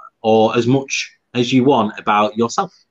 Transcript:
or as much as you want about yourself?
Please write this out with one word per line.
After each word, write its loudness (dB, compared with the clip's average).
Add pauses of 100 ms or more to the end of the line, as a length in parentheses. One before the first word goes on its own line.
(200)
or 2
as 0
much -2 (220)
as -2
you 2
want 0
about 0
yourself? -4 (160)